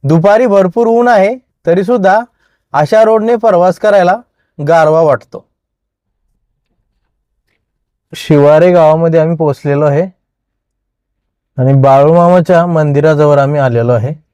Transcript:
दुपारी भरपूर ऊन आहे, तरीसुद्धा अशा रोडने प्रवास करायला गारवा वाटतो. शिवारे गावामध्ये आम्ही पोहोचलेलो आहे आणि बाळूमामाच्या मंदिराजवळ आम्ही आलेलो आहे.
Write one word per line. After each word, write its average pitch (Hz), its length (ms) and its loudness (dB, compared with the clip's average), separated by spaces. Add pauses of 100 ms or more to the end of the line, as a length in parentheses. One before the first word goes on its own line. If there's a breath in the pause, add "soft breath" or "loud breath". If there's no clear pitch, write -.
दुपारी 190 440 0
भरपूर 196 400 0
ऊन 233 220 0
आहे, 220 280 0 (300)
तरीसुद्धा 190 540 0 (520)
अशा 180 320 0
रोडने 220 320 0
प्रवास 185 420 0
करायला 202 380 0 (520)
गारवा 160 320 2
वाटतो. - 480 -4 (2750)
शिवारे 156 580 2
गावामध्ये 165 480 2
आम्ही 165 160 -2
पोहोचलेलो 147 480 -4
आहे 151 220 -2 (1500)
आणि 131 140 0
बाळूमामाच्या 165 920 2
मंदिराजवळ 147 720 0
आम्ही 143 220 -2
आलेलो 120 320 -2
आहे. 120 220 -4 (200)